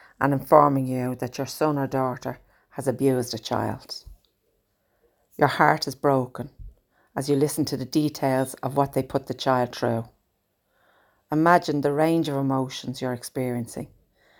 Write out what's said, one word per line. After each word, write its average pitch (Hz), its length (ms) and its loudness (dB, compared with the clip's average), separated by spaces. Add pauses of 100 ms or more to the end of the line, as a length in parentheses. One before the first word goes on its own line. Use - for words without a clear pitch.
(200)
and 139 120 2
informing 139 540 6
you 127 300 -4
that 120 200 -8
your 135 120 -6
son 156 280 0
or 139 120 -2
daughter 131 500 -4 (300)
has - 180 -8
abused 131 480 0
a 107 40 -4
child. - 680 -6 (1300)
Your - 120 2
heart 151 400 2
is 127 80 -8
broken 135 540 -2 (680)
as 139 120 -6
you 143 60 2
listen 143 300 0
to 139 120 -6
the 131 80 -4
details 135 800 0
of 139 140 -4
what 139 160 2
they 135 100 0
put 135 240 -4
the 131 80 -6
child 127 400 0
through. 117 300 -2 (1300)
Imagine 160 480 4
the 143 120 0
range 160 360 2
of 139 80 -2
emotions 135 680 -4
you're 127 100 -4
experiencing. 123 760 -6 (520)